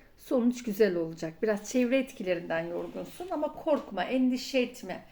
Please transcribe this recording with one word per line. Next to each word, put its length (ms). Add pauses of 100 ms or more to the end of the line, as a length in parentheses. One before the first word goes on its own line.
(180)
sonuç 460
güzel 320
olacak. 380 (100)
Biraz 280
çevre 260
etkilerinden 680
yorgunsun 640
ama 220
korkma, 500
endişe 560
etme. 520